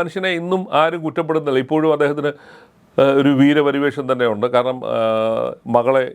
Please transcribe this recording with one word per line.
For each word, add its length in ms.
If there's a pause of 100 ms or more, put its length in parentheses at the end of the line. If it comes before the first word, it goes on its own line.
മനുഷ്യനെ 300 (100)
ഇന്നും 220 (200)
ആരും 240
കുറ്റപ്പെടുന്നില്ല. 580
ഇപ്പോഴും 320
അദ്ദേഹത്തിന്, 360 (680)
ഏഹ്, 220
ഒരു 100 (100)
വീരപരിവേഷം 720
തന്നെയുണ്ട്. 340 (100)
കാരണം, 220 (200)
ആ, 20 (760)
മകളെ 280 (100)